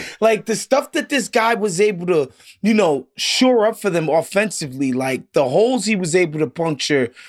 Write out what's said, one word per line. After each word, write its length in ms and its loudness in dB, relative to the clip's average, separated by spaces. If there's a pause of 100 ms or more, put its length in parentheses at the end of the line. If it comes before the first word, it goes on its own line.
(200)
Like, 240 2
the 100 -2
stuff 380 -2
that 160 -4
this 200 -2
guy 260 2
was 260 -2
able 260 0
to, 240 0 (320)
you 120 2
know, 420 2
shore 500 2
up 140 -2
for 100 -2
them 180 -2
offensively, 840 -2
like, 400 -4
the 160 2
holes 380 0
he 100 0
was 180 -4
able 240 0
to 80 0
puncture 640 -2 (180)